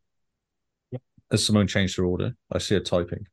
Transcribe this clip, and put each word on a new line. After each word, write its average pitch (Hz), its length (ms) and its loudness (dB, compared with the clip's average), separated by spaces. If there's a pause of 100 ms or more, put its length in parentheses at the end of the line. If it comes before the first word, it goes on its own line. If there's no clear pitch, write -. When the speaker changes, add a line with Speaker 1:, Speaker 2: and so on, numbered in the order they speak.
(920)
Speaker 1:
Yep. 127 100 -10 (300)
Speaker 2:
As 110 140 2
Simone 104 220 4
changed 95 300 0
her 92 80 0
order, 95 300 -2 (160)
I 92 80 -2
see 104 160 0
her 90 60 4
typing. 92 520 -4